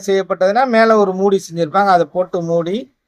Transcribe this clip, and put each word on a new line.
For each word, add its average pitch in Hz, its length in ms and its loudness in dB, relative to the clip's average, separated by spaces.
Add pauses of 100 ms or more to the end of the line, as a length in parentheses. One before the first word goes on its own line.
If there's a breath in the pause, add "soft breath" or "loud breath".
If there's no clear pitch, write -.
செய்யப்பட்டதுன்னா 196 600 0
மேல 226 300 2
ஒரு 196 180 2
மூடி 196 260 0
செஞ்சிருப்பாங்க. 170 460 -2
அதை 180 180 4
போட்டு 180 380 -4
மூடி 170 540 -4 (100)